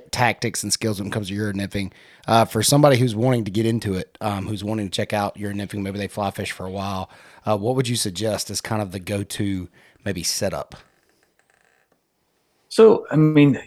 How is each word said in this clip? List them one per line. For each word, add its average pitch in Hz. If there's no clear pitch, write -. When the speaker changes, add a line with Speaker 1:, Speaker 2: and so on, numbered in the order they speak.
Speaker 1:
tactics 117
and 104
skills 107
when 98
it -
comes 104
to 95
Euro 104
nymphing. 98
Uh, 113
for 110
somebody 143
who's 117
wanting 120
to 98
get 110
into 110
it, -
um, 101
who's 101
wanting 107
to 92
check 107
out 101
Euro 101
nymphing, 101
maybe 98
they 101
fly 98
fish 95
for 95
a 95
while, 95
uh, 107
what 110
would 131
you 120
suggest 104
as 101
kind 110
of 95
the 98
go-to 98
maybe 87
setup? 80
Speaker 2:
So, -
I 139
mean, 151